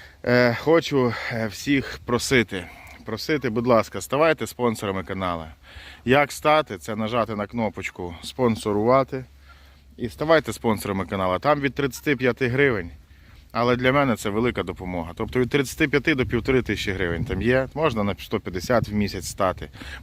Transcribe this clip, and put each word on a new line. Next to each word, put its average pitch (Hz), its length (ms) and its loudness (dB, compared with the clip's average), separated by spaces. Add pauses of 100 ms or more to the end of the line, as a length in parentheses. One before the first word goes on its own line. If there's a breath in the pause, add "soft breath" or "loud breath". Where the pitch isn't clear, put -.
(240 loud breath)
е, 123 320 4
хочу, 143 580 2 (180 loud breath)
е, 113 160 -4
всіх 135 580 -2
просити. 110 640 0 (380 loud breath)
Просити, 131 440 -2
будь 117 180 -2
ласка, 110 340 2
ставайте 147 460 2
спонсорами 107 560 -2
каналу. 87 420 -4 (600 loud breath)
Як 139 260 4
стати? 151 460 2
Це 107 180 -8
нажати 110 400 -2
на 101 120 -4
кнопочку 95 760 -6
«Спонсорувати». 123 1000 2 (720 soft breath)
І 113 120 -6
ставайте 151 440 2
спонсорами 98 520 0
каналу. 92 340 0
Там 147 200 2
від 139 140 -2
тридцяти 139 420 -2
п'яти 127 320 0
гривень. 117 440 0 (600 soft breath)
Але 120 240 2
для 127 160 2
мене 135 240 2
це 107 140 -4
велика 107 340 0
допомога. 87 520 -6
Тобто - 240 -4
від 123 100 0
тридцяти 143 380 0
п'яти 143 280 0
до 123 100 0
півтори 120 360 2
тисячі 104 300 -4
гривень 87 340 -2
там 95 160 -4
є. 127 320 2
Можна 135 300 0
на 101 160 0
сто - 200 -4
п'ятдесят 104 500 0
в 104 40 -6
місяць 101 340 -2
стати. 90 420 -2 (320 loud breath)